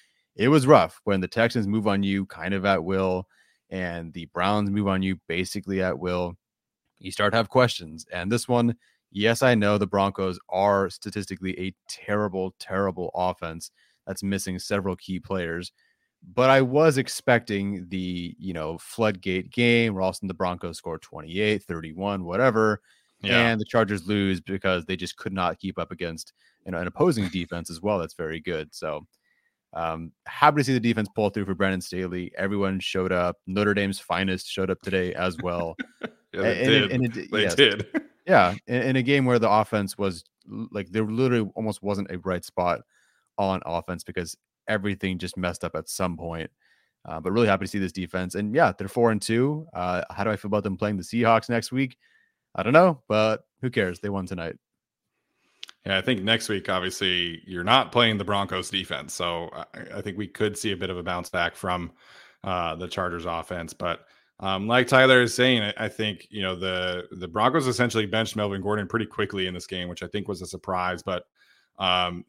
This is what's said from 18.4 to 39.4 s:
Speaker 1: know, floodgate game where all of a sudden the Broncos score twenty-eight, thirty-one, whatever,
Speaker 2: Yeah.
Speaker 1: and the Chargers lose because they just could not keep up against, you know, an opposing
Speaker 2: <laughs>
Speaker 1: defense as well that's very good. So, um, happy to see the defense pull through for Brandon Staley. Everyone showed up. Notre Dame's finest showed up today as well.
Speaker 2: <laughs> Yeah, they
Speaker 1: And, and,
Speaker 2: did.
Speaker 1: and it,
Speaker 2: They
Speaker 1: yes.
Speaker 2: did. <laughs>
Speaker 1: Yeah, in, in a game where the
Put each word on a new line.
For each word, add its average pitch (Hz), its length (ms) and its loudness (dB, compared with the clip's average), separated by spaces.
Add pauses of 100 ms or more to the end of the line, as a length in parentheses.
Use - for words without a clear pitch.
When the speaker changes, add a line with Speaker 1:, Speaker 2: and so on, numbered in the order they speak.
Speaker 1:
know, 80 240 -6
floodgate 95 720 -2
game 117 420 4
where 95 100 -4
all 95 60 2
of 92 40 0
a - 20 -12
sudden 95 140 -6
the 92 40 -6
Broncos 87 440 -4
score 82 200 -10
twenty-eight, 92 640 -2
thirty-one, 87 600 -6
whatever, 107 580 2 (400)
Speaker 2:
Yeah. 117 280 4
Speaker 1:
and 113 100 0
the 104 60 -4
Chargers 101 420 2
lose 98 320 2
because 92 460 -2
they 95 100 -4
just 87 220 -8
could - 160 -8
not 90 260 -2
keep 95 180 -6
up 85 140 -6
against, 82 400 -10 (340)
you 95 60 -10
know, 87 60 -4
an 87 100 -4
opposing 110 400 2
Speaker 2:
<laughs> 87 60 -8
Speaker 1:
defense 85 360 -6
as 82 120 -12
well 101 180 0
that's 82 140 -6
very 80 260 -8
good. 80 340 -8
So, 76 320 -8 (680)
um, 82 400 -6 (120)
happy 147 360 2
to - 20 -2
see 135 80 0
the 127 80 2
defense 113 340 0
pull 107 160 2
through 104 140 -4
for 95 120 -4
Brandon 95 260 0
Staley. 90 560 -6
Everyone 98 420 -2
showed 92 320 -2
up. 87 340 0
Notre 101 280 2
Dame's 98 260 0
finest 92 500 -2
showed 95 200 -2
up 92 120 -4
today 92 320 -2
as 90 280 -2
well. 87 340 -4 (260)
Speaker 2:
<laughs> 233 60 -8 (260)
Yeah, 95 80 -4
they 104 220 2
Speaker 1:
And, - 0 -
and, 131 80 4
Speaker 2:
did. 104 200 4
Speaker 1:
and 123 260 -2
it, - 140 -10
Speaker 2:
They 104 120 2
Speaker 1:
yes. 90 120 0
Speaker 2:
did. 104 380 4
<laughs> - 320 -8
Speaker 1:
Yeah, 101 300 6 (100)
in, 123 160 -2
in 127 140 0
a 131 80 0
game 139 220 2
where 123 120 4
the 110 140 4